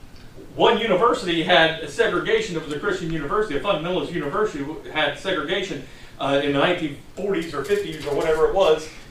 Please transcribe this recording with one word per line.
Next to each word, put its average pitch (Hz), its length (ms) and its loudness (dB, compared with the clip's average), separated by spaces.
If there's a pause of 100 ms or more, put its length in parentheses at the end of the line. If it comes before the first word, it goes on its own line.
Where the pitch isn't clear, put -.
(560)
one 208 240 6
university 180 640 2
had 165 380 4
a - 80 -8
segregation, 180 680 0
it 151 80 -4
was 143 100 -6
a 147 60 -4
Christian 180 320 -4
university, 180 460 -2
a - 20 0
fundamentalist 170 520 -2
university 156 520 -2
w-, - 280 -10
had 147 260 -2
segregation, 180 680 -4 (340)
uh, 139 240 0
in 143 100 0
the 139 60 2
nineteen 160 380 0 (180)
forties 190 380 -2
or 139 100 -4
fifties 156 420 -2
or 143 100 -2
whatever 160 320 2
it - 80 2
was 170 340 4 (220)